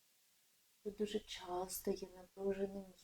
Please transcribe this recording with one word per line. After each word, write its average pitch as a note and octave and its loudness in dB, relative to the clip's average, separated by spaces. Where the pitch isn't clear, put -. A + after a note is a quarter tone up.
Тут G3+ 0
дуже G#3+ 2
часто F3+ 0
є F#3 2
напружений G3 0